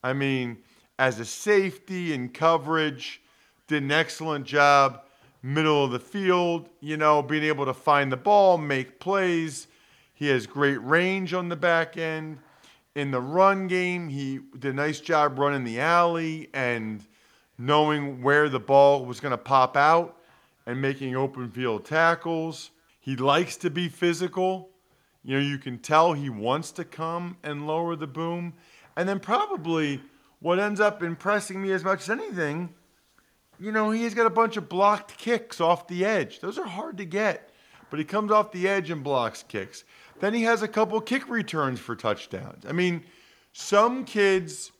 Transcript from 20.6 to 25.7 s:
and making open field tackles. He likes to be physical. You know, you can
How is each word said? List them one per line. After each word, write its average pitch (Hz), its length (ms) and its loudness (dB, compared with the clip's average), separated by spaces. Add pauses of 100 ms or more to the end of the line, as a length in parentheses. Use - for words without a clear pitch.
and 120 140 -6
making 135 340 -4
open 131 360 -4
field 117 340 -4
tackles. 165 840 0 (300)
He 135 160 -8
likes 143 420 2
to 175 120 -4
be 170 180 -4
physical. 185 840 -2 (540)
You 135 120 -2
know, 139 60 2
you 143 160 -2
can 127 200 -8